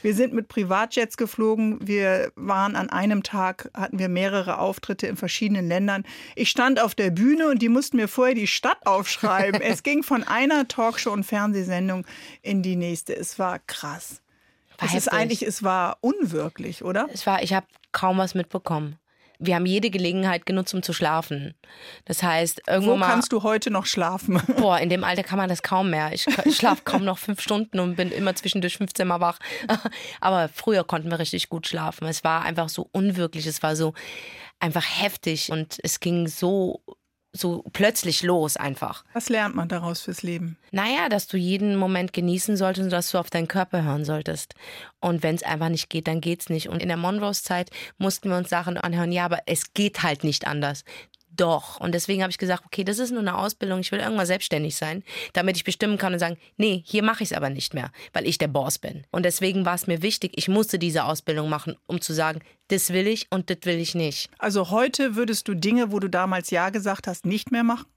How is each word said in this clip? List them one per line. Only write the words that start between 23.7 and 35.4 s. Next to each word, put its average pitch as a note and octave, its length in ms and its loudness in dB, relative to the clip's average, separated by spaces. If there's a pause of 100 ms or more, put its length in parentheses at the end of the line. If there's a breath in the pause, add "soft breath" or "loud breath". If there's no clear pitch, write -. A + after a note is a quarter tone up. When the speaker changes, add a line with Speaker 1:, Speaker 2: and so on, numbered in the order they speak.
Speaker 1:
noch F#3+ 160 0
schlafen? F3+ 520 0 (100)
<laughs> B3+ 100 2
Speaker 2:
Boah, G3 200 6
in E3+ 120 2
dem F3+ 120 2
Alter F3+ 200 0
kann F#3+ 160 -2
man F#3+ 100 2
das F3 140 -2
kaum F#3+ 260 2
mehr. D#3 240 0
Ich, - 140 -2 (180)
ich D4+ 120 6
schlaf - 280 4
kaum F#3+ 200 0
noch F#3 140 0
fünf - 220 -4
Stunden G#3+ 400 0
und F3+ 160 0
bin F3+ 160 0
immer F#3+ 240 0
zwischendurch F3+ 400 -2
fünfzehn F#3 320 0
Mal F3 120 2
wach. F3 180 2 (280 loud breath)
<laughs> - 540 -4
Aber F#3 320 4
früher G3 320 2
konnten E3 260 -2
wir E3+ 80 0
richtig E3 300 -2
gut E3 180 -6
schlafen. D#3+ 400 -4
Es D#3+ 160 -4
war E3 200 2
einfach E3 260 0
so - 240 -6
unwirklich, F3+ 540 0
es D#3 160 -4
war D#3 140 2
so D#3+ 180 0 (680 loud breath)
einfach E3+ 240 0 (180)
heftig E3+ 480 -2